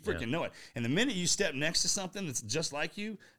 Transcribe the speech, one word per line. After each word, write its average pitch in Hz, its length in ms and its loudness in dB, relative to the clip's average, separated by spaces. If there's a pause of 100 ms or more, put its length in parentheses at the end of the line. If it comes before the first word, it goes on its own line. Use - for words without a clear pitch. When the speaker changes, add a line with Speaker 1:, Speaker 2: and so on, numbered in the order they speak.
Speaker 1:
Yeah. 202 100 0
Speaker 2:
freaking 117 160 -2
know 151 140 0
it. 104 100 -6 (200)
And 120 100 -2
the 117 60 2
minute 220 240 4
you 175 140 0
step 165 260 4
next 151 300 2
to 185 40 2
something 190 380 -2
that's 135 160 -4
just 135 320 -2
like 156 240 -4
you, 208 220 -6 (200)